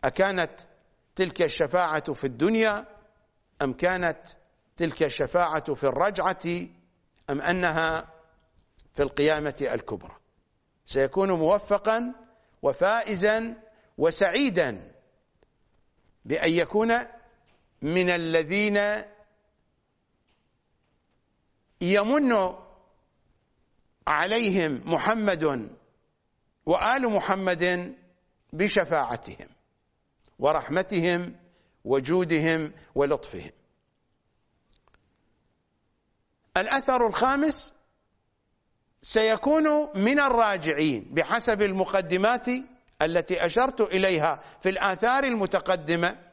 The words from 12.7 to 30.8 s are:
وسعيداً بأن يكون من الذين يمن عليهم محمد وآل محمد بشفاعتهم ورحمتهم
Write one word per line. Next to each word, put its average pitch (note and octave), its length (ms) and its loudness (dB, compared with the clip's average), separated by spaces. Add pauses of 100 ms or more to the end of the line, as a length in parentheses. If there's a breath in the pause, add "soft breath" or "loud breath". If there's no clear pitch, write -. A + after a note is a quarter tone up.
وسعيداً E3+ 920 0 (1300)
بأن D#3+ 280 0
يكون A3 460 2 (840)
من F3+ 280 0
الذين F#3+ 960 0 (2750)
يمن G3+ 760 2 (1500)
عليهم F3 800 0
محمد E3 840 -2 (960)
وآل A#3 440 0
محمد F3+ 840 -2 (580)
بشفاعتهم D#3 920 -2 (920)
ورحمتهم F3 960 0 (480 soft breath)